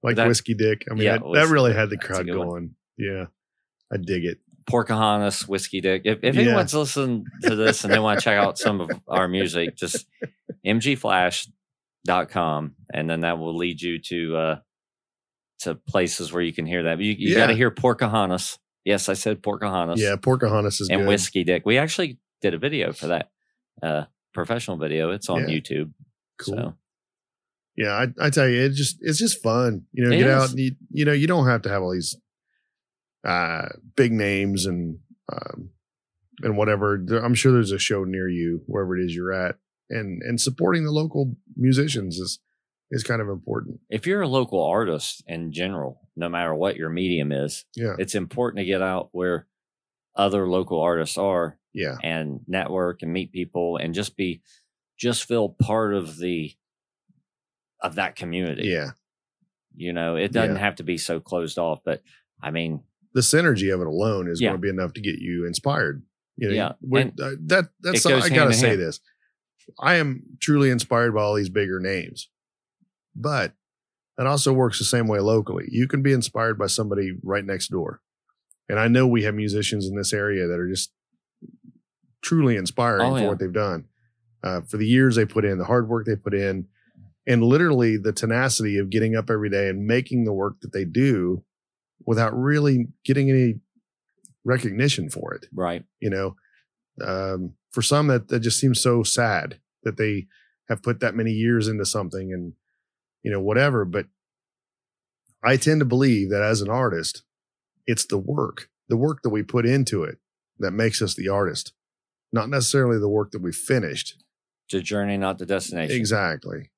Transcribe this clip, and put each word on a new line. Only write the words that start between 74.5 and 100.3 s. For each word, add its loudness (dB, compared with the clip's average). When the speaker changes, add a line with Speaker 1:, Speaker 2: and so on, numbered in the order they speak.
Speaker 1:
works 2
the -2
same 2
way 2
locally. 2
You 2
can 0
be 4
inspired 0
by 0
somebody -2
right -2
next -6
door. -6
And 0
I 4
know 6
we 4
have 0
musicians -2
in -4
this -2
area 0
that -2
are -2
just -6
truly 4
inspiring 2
Speaker 2:
Oh, 2
Speaker 1:
for 0
Speaker 2:
yeah. 2
Speaker 1:
what -2
they've -4
done, -2
uh, -4
for -8
the 0
years 6
they 6
put 0
in, 0
the -4
hard 2
work -2
they 0
put -4
in, -2
and 4
literally 4
the 0
tenacity 0
of -2
getting 2
up -2
every 0
day 0
and -4
making 2
the 0
work -2
that -14
they -2
do 2
without 2
really 2
getting 2
any 4
recognition 0
for -8
it. -16
Speaker 2:
Right. -4
Speaker 1:
You -2
know, -4
um, -4
for -2
some 4
that, 2
that 0
just 0
seems 2
so 4
sad -2
that -4
they -2